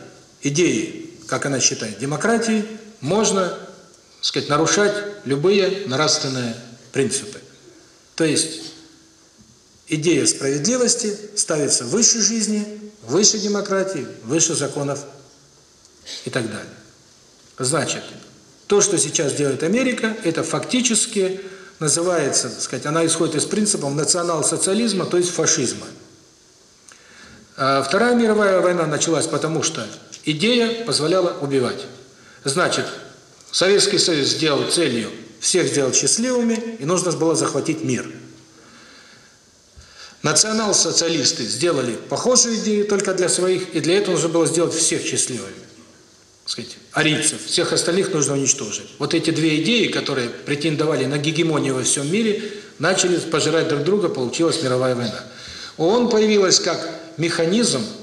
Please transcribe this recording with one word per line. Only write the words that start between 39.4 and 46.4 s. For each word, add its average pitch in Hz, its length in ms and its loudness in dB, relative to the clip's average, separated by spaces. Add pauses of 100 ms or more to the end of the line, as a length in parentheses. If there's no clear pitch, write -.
Национал-социалисты 165 1200 0
сделали 123 480 0 (160)
похожую 233 480 2
идею 208 300 2
только 196 280 0
для 185 140 2
своих, 185 440 0
и 160 80 -2
для 170 180 2
этого 185 160 0
нужно 160 160 0
было 165 160 4
сделать 156 280 0
всех - 280 0
счастливыми. 98 640 -4 (800)